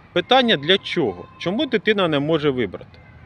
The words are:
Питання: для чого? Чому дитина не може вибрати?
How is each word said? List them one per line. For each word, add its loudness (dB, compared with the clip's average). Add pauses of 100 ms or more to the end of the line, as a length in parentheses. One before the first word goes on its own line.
(140)
Питання: 2
для 2
чого? -4 (120)
Чому -4
дитина 0
не 0
може 0
вибрати? -6 (260)